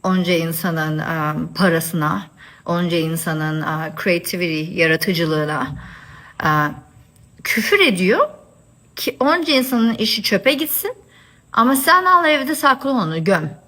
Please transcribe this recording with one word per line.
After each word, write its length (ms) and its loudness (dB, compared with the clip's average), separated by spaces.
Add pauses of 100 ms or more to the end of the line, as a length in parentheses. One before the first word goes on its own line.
onca 300 2
insanın, 640 -2
e, 360 -4 (200)
parasına, 720 0 (380)
onca 320 -2
insanın, 640 -2
e, 320 -6 (100)
creativity, 760 -2
yaratıcılığına, 880 0 (760)
e, 60 0 (960)
küfür 360 0
ediyor 500 2 (680)
ki 240 -6
onca 340 2
insanın 400 2
işi 300 -2
çöpe 300 2
gitsin. 400 -4 (600)
Ama 220 4
sen 300 4
al 200 6
evde 300 2
sakla 360 2
onu, 320 -2
göm. 260 2 (180)